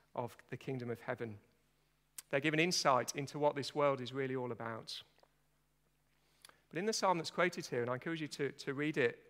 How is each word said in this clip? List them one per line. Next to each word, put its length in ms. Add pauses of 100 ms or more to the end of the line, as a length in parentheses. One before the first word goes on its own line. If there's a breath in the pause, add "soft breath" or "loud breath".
(160 loud breath)
of 200 (140)
the 60
kingdom 340
of 100
heaven. 380 (920)
They're 100
given 180
insight 560
into 240
what 160
this 220
world 240
is 120
really 220
all 160
about. 500 (1700 soft breath)
But 80
in 60
the 80
psalm 240
that's 140
quoted 340
here, 160
and 100
I 40
encourage 260
you 80
to, 240
to 220
read 240
it, 320